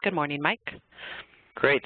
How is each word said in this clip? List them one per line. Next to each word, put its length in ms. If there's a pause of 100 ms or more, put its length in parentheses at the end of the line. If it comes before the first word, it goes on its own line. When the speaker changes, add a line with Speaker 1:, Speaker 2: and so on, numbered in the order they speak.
Speaker 1:
Good 100
morning, 300
Mike. 160 (960)
Speaker 2:
Great, 300